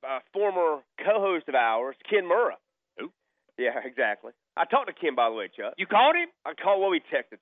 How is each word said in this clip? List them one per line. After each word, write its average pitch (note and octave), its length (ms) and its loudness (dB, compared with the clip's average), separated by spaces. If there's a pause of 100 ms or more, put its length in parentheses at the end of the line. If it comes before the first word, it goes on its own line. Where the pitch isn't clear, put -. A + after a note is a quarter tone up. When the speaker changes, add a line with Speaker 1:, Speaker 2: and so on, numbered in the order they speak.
Speaker 1:
a C3 120 -6 (120)
former F3+ 520 0 (200)
co-host G3 460 0
of C3+ 60 -4
ours, A#2+ 400 0 (120)
Ken G3+ 200 2
Murrah. E3+ 320 2 (400)
Speaker 2:
Who? C3 120 -12 (460)
Speaker 1:
Yeah, A#2+ 260 -2
exactly. A#2+ 480 -4 (240)
I E3+ 100 0
talked B3+ 220 0
to F3+ 60 -10
Ken, D3 220 -4
by A#2 140 2
the A2+ 60 -4
way, G2 140 -6
Chuck. G#2+ 280 -8
Speaker 2:
You F#3 100 -6
called B3+ 280 6
him? E4+ 120 -2 (180)
Speaker 1:
I D#3 80 -8
called, G3 280 2
well, G3 100 2
we E3 80 2
texted - 420 -6